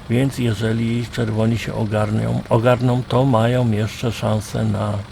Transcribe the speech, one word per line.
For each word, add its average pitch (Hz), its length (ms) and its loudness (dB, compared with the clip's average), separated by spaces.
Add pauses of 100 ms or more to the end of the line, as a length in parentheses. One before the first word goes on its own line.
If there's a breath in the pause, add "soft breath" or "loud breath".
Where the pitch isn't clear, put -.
(100)
więc 127 280 2
jeżeli 113 680 0
czerwoni 110 520 0
się 104 160 -6
ogarnią, 110 720 0
ogarną, 123 600 2
to 127 160 2
mają 120 460 2
jeszcze 107 420 -2
szansę 110 520 -2
na 104 280 0 (200)